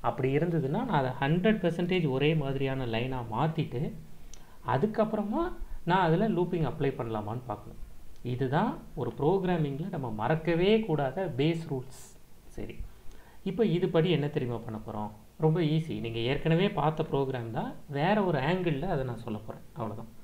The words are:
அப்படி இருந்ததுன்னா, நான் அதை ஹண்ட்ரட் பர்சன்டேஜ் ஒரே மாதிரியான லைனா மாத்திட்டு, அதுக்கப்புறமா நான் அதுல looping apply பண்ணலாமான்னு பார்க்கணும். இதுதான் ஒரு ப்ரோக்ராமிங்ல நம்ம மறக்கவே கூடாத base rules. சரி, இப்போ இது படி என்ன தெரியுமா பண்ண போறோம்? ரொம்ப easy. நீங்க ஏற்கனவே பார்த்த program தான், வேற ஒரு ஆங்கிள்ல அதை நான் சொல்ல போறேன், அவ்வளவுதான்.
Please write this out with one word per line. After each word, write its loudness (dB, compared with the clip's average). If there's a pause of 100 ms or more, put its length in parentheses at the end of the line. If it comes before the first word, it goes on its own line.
அப்படி 0 (100)
இருந்ததுன்னா, 0
நான் 2
அதை 0
ஹண்ட்ரட் 4
பர்சன்டேஜ் 2 (100)
ஒரே 4 (120)
மாதிரியான 0
லைனா -2 (140)
மாத்திட்டு, 0 (920)
அதுக்கப்புறமா 0 (460)
நான் 6
அதுல 4 (120)
looping 0
apply 0
பண்ணலாமான்னு -4
பார்க்கணும். -8 (500)
இதுதான் 2 (280)
ஒரு -2
ப்ரோக்ராமிங்ல 2
நம்ம -4 (140)
மறக்கவே 4 (160)
கூடாத 0 (120)
base 4
rules. -6 (520)
சரி, -6 (720)
இப்போ 2 (120)
இது 2
படி 6
என்ன 2
தெரியுமா -2
பண்ண -6
போறோம்? -4 (340)
ரொம்ப 6 (140)
easy. 0 (100)
நீங்க -2 (120)
ஏற்கனவே 4 (100)
பார்த்த 2
program 0
தான், -4 (260)
வேற 4 (100)
ஒரு 2 (120)
ஆங்கிள்ல 0
அதை 0
நான் -8
சொல்ல -4 (100)
போறேன், -12 (140)
அவ்வளவுதான். -6 (120)